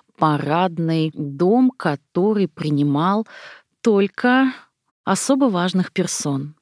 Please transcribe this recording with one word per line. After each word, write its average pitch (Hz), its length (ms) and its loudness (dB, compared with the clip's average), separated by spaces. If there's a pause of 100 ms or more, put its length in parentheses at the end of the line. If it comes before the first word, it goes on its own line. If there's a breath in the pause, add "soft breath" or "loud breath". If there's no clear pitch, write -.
(180 loud breath)
парадный 160 960 0
дом, 180 600 0
который 185 720 -2
принимал 151 800 0 (540 loud breath)
только 247 720 2 (520 loud breath)
особо 269 420 2
важных 185 460 0
персон. 147 680 -4